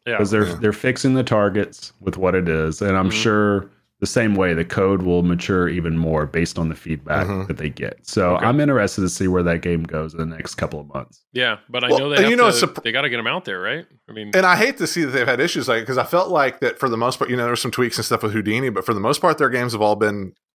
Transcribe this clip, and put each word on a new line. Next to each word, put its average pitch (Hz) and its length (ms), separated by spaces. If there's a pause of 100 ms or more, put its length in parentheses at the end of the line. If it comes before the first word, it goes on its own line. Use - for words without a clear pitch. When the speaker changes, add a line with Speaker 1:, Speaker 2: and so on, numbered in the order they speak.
Speaker 1:
Yeah. 117 120
Speaker 2:
'cause 101 140
they're, 104 160
Speaker 3:
Yeah. 85 120
Speaker 2:
they're 107 140
fixing 127 400
the 131 100
targets 104 760
with 95 160
what 92 180
it 87 140
is. 80 320
And 98 160
I'm 95 120
Speaker 1:
Mm-hmm. - 120
Speaker 2:
sure 104 480 (300)
the 101 80
same 110 280
way 92 180
the 82 120
code 95 380
will 87 200
mature 87 460
even 82 280
more 80 280
based 82 340
on 82 80
the 78 80
feedback 76 500
Speaker 3:
Mm-hmm. 98 220
Speaker 2:
that 78 100
they 78 120
get. - 360
So 90 300
Speaker 1:
Okay. 104 100
Speaker 2:
I'm 127 140
interested 127 420
to 92 80
see 92 200
where 90 140
that 85 180
game 85 220
goes 78 300
in 82 60
the 80 60 (100)
next - 200
couple 78 260
of 73 60
months. 69 440
Speaker 1:
Yeah, 123 280 (100)
but 123 160
I 123 40
Speaker 3:
Well, - 100
Speaker 1:
know 139 100
they 147 80
Speaker 3:
and 196 80
Speaker 1:
have 220 60
Speaker 3:
you 240 40
know, 240 80
Speaker 1:
to, 220 60
Speaker 3:
it's 165 120
surp- - 220
Speaker 1:
they 113 80
gotta 135 180
get 120 100
'em 113 80
out 165 180
there, 92 160
right? 135 240 (240)
I - 20
mean, 107 240
Speaker 3:
And 185 100
I 180 120
hate 254 220
to 175 80
see 170 180
that 127 60
they've 127 160
had 123 120
issues, 147 300
like, 113 180
'cause 131 100
I 123 60
felt 175 280
like 139 280
that 123 200
for 135 100
the 113 80
most 120 200
part, - 140
you 123 60
know, 123 60
there 120 80
were 123 40
some 123 160
tweaks 123 260
and 113 80
stuff 120 180
with 107 100
Houdini, 110 360
but 104 160
for 120 80
the 104 60
most 117 220
part, 156 160
their 135 120
games 123 220
have 107 100
all 107 140
been 104 380 (260)